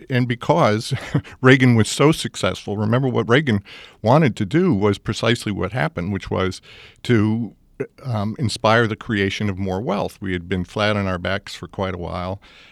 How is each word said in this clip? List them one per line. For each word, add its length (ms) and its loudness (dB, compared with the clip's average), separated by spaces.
and 180 0
because 680 0
<laughs> 240 -8
Reagan 320 8
was 160 4
so 220 4
successful, 680 -4
remember 300 0
what 200 -2
Reagan 340 2
wanted 360 4
to 100 -2
do 260 2
was 240 2
precisely 560 -2
what 200 -4
happened, 420 -4
which 160 -8
was 320 -2
to, 520 0
um, 360 -4
inspire 480 2
the 100 -4
creation 540 -2
of 80 -8
more 240 -4
wealth. 380 -4
We 120 -6
had 160 -6
been 160 -2
flat 320 0
on 100 -2
our 120 -2
backs 360 -6
for 140 -14
quite 260 -6
a 40 -8
while, 420 -6